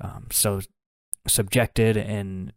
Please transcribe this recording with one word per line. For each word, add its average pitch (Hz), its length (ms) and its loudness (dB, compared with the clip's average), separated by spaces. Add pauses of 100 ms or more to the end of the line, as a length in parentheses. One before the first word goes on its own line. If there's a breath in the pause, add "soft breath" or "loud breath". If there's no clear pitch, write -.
um, - 300 -10
so 101 300 2 (680)
subjected 113 680 4
and, 101 600 -4